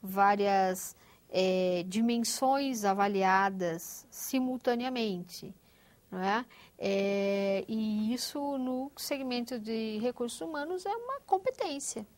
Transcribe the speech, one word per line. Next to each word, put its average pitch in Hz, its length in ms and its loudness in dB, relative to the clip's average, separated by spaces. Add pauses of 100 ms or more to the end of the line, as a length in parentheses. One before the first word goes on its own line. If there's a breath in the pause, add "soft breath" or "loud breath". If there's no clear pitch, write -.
várias, 196 920 4 (340 loud breath)
é, 185 560 2
dimensões 233 960 0
avaliadas 190 1300 2
simultaneamente, 240 1400 -2 (560 soft breath)
não 185 120 -8
é? 208 220 2 (340 loud breath)
É, 196 920 0
e 214 440 0
isso 285 460 -4
no 254 380 -4
segmento 247 640 -4
de 220 400 -4
recursos 240 420 -4
humanos 330 460 -4
é 403 80 -2
uma 494 320 -6
competência 381 800 -2 (120)